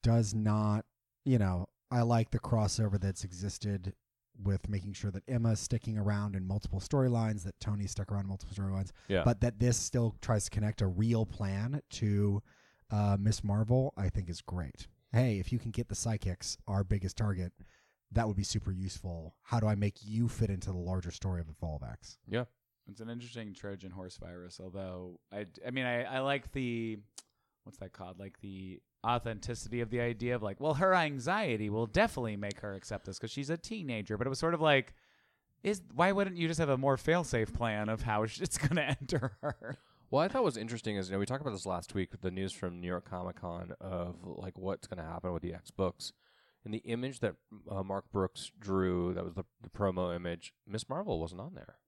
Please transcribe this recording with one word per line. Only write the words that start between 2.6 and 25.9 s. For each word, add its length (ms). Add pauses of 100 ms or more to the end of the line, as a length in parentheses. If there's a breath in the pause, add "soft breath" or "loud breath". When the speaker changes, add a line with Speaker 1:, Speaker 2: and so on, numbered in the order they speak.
Speaker 1:
that's 240
existed 720 (480)
with 260
making 240
sure 200
that 160
Emma's 320
sticking 360
around 380
in 120
multiple 340
storylines, 640
that 160
Tony's 320
stuck 180
around 120
in 60
multiple 260
storylines, 360 (160 loud breath)
Speaker 2:
Yeah. 180
Speaker 1:
but 180
that 180
this 160
still 440
tries 260
to 40
connect 320
a 60
real 360
plan 560 (100)
to, 520 (480 soft breath)
uh, 280
Miss 260
Marvel, 520
I 120
think 200
is 140
great. 460 (240)
Hey, 260
if 140
you 80
can 100
get 180
the 60
psychics, 720
our 160
biggest 340
target, 360 (580 soft breath)
that 160
would 100
be 60
super 300
useful. 680
How 180
do 80
I 80
make 280
you 240
fit 220
into 220
the 60
larger 340
story 280
of 60
the 80
Fall 260
of 80
X? 380
Speaker 2:
Yeah. 200 (440)
Speaker 3:
It's 100
an 80
interesting 460
Trojan 380
horse 240
virus, 440
although 600 (120)
I, 140 (180)
I 60
mean, 160
I, 160